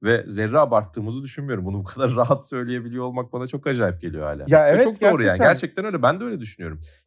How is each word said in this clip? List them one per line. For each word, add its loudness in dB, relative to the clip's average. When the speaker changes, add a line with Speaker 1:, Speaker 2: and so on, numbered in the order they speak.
Speaker 1:
Ve 4
zerre -2
abarttığımızı 0
düşünmüyorum. -8
Bunu -4
bu -6
kadar -2
<laughs> -4
rahat 0
söyleyebiliyor -6
olmak -8
bana -6
çok -8
acayip 0
geliyor -8
hala. -6
Speaker 2:
Ya 6
Speaker 1:
Ve 6
Speaker 2:
evet, 6
Speaker 1:
çok 0
doğru 6
yani. 2
Speaker 2:
gerçekten. 4
Speaker 1:
Gerçekten 0
öyle. -4
Ben 2
de -8
öyle -8
düşünüyorum. -12